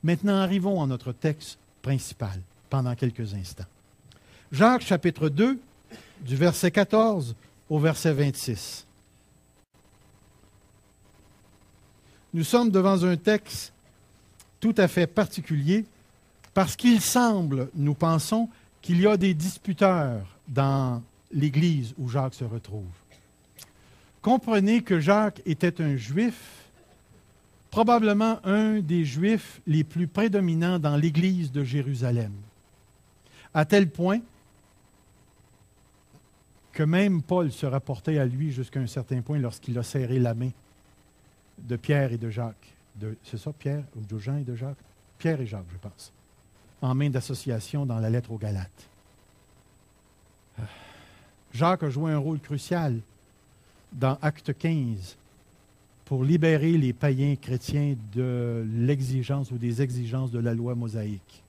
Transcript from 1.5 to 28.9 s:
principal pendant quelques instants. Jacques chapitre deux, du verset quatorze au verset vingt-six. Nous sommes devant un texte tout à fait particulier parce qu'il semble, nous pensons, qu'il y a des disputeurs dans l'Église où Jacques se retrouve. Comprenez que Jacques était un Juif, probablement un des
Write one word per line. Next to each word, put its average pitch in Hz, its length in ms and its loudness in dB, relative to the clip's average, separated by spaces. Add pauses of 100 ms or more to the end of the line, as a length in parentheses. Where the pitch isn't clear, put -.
principal 117 580 -4 (300)
pendant 127 260 -2
quelques 117 380 -4
instants. 98 320 -10 (880)
Jacques 226 300 6
chapitre 165 460 0
deux, 226 320 2 (600)
du 135 160 -4
verset 170 340 2
quatorze 202 640 2 (340)
au 156 100 0
verset 156 340 2
vingt-six. 135 760 -4 (3500)
Nous 165 100 2
sommes 240 260 4
devant 190 340 4
un 180 120 4
texte - 560 -2 (840)
tout 220 180 2
à 190 120 6
fait 175 180 2
particulier 175 800 0 (680)
parce - 240 2
qu'il 240 240 6
semble, 170 720 2
nous 147 200 2
pensons, 170 560 0 (320)
qu'il 175 180 2
y 196 60 6
a 214 100 6
des 190 180 4
disputeurs 156 1040 0 (100)
dans 135 540 0 (280)
l'Église 147 680 0
où 131 100 -6
Jacques 131 260 -2
se 127 100 -8
retrouve. 107 440 -10 (1300)
Comprenez 214 600 2
que 190 160 2
Jacques 202 460 2
était 175 380 -2
un 147 140 0
Juif, 143 760 -4 (1000)
probablement 220 720 4
un 214 360 2
des 165 240 2